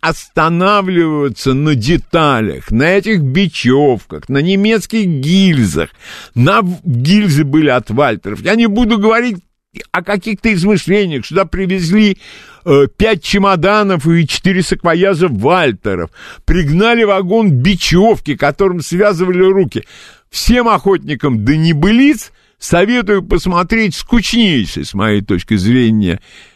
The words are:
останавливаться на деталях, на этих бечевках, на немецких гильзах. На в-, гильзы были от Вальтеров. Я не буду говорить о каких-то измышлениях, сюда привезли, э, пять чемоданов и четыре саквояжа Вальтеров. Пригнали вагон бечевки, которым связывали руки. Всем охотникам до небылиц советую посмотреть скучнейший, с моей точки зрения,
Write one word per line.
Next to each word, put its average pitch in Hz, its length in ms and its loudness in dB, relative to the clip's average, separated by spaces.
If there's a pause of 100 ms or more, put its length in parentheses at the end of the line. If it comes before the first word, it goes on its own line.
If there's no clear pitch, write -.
останавливаться 165 1500 0
на 147 200 0
деталях, 123 960 -2
на 113 140 0
этих 190 380 0
бечевках, 135 1040 0
на 139 120 -2
немецких 196 680 0
гильзах. 143 840 0 (420)
На 180 280 2
в-, 185 220 -6
гильзы 151 640 0
были 147 240 2
от 123 220 -2
Вальтеров. 107 500 -2
Я 185 140 -2
не 233 120 2
буду 220 320 0
говорить 220 380 0 (540)
о 180 120 -4
каких-то 208 500 -4
измышлениях, 185 720 0
сюда 180 200 -2
привезли, 190 720 0 (480)
э, 139 220 4 (100)
пять 214 260 0
чемоданов 196 840 0
и 165 220 2
четыре 185 360 -2
саквояжа 175 680 0
Вальтеров. 107 840 -2 (320)
Пригнали 185 640 2
вагон 202 460 2
бечевки, 170 840 0
которым 175 460 -2
связывали 185 640 0
руки. 190 420 0 (440)
Всем 240 380 0
охотникам 147 800 -2
до 143 100 2
небылиц 190 760 2 (240)
советую 202 640 0
посмотреть 180 720 -2
скучнейший, 190 880 0
с - 80 -12
моей 104 280 0
точки 95 340 -2
зрения, 107 680 2 (340)